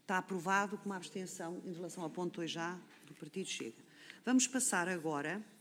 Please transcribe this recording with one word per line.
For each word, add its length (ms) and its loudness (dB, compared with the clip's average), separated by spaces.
Está 160 2
aprovado 600 2
com 120 -6
uma 80 -2
abstenção 680 -6
em 60 -6
relação 320 -6
ao 60 -2
ponto 260 -2
dois 220 -2
A 200 -2
do 60 -18
Partido 340 -6
Chega. 340 -6
Vamos 200 8
passar 440 2
agora 520 0